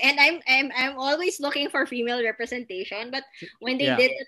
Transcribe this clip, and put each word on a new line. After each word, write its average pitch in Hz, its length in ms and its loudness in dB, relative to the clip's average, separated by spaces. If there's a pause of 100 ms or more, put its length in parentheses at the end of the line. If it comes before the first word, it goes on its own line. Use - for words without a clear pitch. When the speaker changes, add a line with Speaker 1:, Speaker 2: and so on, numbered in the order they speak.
Speaker 1:
And 277 160 4
I'm, 320 240 4
I'm, 262 320 2
I'm 262 240 -2
always 302 400 -2
looking 285 320 -2
for 269 160 0
female 240 340 -2
representation, 226 920 -6
but 269 80 -6 (400)
when 262 160 0
they 285 80 2
Speaker 2:
Yeah. 254 80 4
Speaker 1:
did 254 160 6
that 269 160 -8